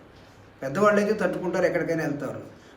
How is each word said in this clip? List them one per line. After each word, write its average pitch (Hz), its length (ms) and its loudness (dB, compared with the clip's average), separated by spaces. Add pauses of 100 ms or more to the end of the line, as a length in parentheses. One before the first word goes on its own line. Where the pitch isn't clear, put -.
(640)
పెద్దవాళ్ళైతే 202 520 2
తట్టుకుంటారు, 180 500 -2
ఎక్కడికైనా 160 400 0
వెళ్తారు. 139 360 -6 (360)